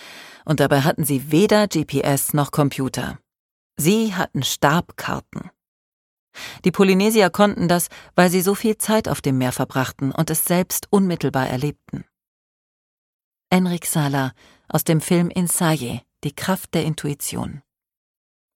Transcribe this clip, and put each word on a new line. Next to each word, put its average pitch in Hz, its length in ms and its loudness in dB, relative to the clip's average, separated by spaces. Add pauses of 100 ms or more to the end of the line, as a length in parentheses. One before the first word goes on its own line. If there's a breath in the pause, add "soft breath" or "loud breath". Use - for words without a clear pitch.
(440 loud breath)
Und 151 140 -2
dabei 139 220 4
hatten 160 240 0
sie 139 260 -2
weder 208 380 4
G 156 160 -2
P 135 160 -2
S 139 340 -2
noch 147 160 0
Computer. - 680 -2 (560)
Sie 202 400 2
hatten 151 260 -4
Stabkarten. - 1040 -2 (1160 loud breath)
Die 185 60 4
Polynesier 196 580 4
konnten 202 400 2
das, 175 200 2 (260 loud breath)
weil 180 160 4
sie 185 100 2
so 196 140 0
viel 214 240 -2
Zeit 220 280 0
auf - 140 -4
dem 135 160 0
Meer 127 160 0
verbrachten 131 600 -2
und 156 180 -2
es 160 160 -2
selbst - 420 -2
unmittelbar 165 580 0
erlebten. 143 600 -6 (1400)
Enric 180 340 2
Sala 139 480 0 (340 soft breath)
aus - 160 -2
dem 160 200 2
Film 175 260 2
Insaye, 160 720 -2 (240)
die 147 100 -6
Kraft - 380 -6
der 160 120 0
Intuition. 147 760 -6 (960)